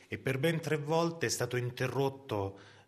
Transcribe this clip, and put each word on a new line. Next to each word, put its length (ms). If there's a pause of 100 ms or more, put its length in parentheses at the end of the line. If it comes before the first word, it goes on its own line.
e 120
per 180
ben 220
tre 180
volte 480
è 40
stato 280
interrotto, 1040 (280)